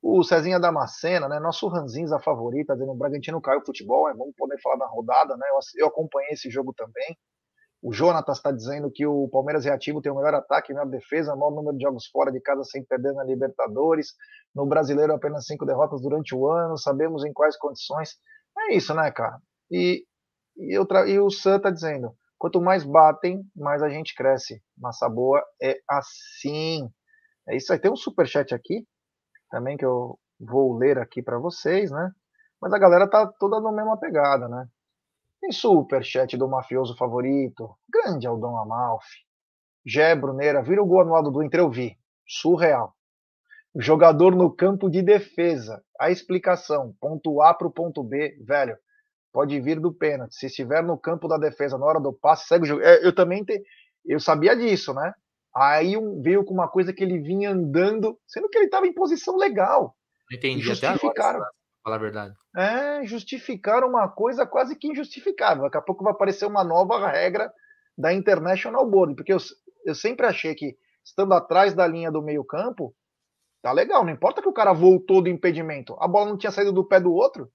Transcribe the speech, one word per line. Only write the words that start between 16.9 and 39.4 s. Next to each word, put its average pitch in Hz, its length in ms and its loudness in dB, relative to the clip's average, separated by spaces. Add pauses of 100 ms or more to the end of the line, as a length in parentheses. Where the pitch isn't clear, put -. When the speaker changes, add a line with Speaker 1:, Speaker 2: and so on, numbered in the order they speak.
Speaker 1:
em 147 80 -8
quais 151 240 0
condições. 147 600 -8 (420)
É 427 160 -2
isso, 151 180 0
né, 156 180 0
cara? 117 280 -6 (320)
E, 180 340 -2 (500)
e, 185 220 -6
eu 196 80 2
tra-, 190 220 2
e 196 120 2
o 202 120 4
Sam 196 280 2
tá 196 120 0
dizendo: 151 420 -8 (240)
"Quanto 175 240 -2
mais 185 220 2
batem, 156 600 4 (120)
mais 147 260 -4
a 151 80 0
gente 151 240 -10
cresce. 131 480 -2 (160)
Massa 123 320 -6
boa 127 340 2 (160)
é 135 200 -4 (100)
assim." 147 1000 -6 (640)
É - 60 -4
isso 135 180 -2
aí. 160 60 -2
Tem 202 120 0
um 262 40 -4
superchat 143 580 -2
aqui 190 320 -8 (680)
também 131 220 -6
que 135 80 -4
eu 123 340 -4 (200)
vou 123 380 0
ler 131 220 2
aqui 120 220 -8
pra 120 180 -6
vocês, 170 520 -2
né? 170 200 -6 (500)
Mas 185 120 -2
a 208 60 2
galera 190 300 8
tá 214 160 6 (140)
toda 208 220 0
na 220 100 -4
mesma 214 260 -2
pegada, 143 520 0
né? 123 180 -10 (720)
Tem 381 120 -6
superchat 135 840 0
do 131 120 -2
mafioso 127 480 -4
favorito, 123 800 -4 (140)
grande 185 380 -2
Aldão 117 300 -6
Amalfi. 113 680 -6 (600)